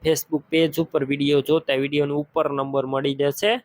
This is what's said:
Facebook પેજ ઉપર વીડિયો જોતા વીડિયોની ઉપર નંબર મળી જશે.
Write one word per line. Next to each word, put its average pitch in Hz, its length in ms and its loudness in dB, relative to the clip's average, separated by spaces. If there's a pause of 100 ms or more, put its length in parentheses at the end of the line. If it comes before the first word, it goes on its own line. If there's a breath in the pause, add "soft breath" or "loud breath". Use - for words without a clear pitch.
Facebook 156 480 0
પેજ 160 320 2
ઉપર 156 200 -2
વીડિયો 143 360 2
જોતા 143 420 0
વીડિયોની 143 400 0
ઉપર 151 300 -2
નંબર 139 340 -2
મળી 135 360 -2
જશે. 143 300 0 (120)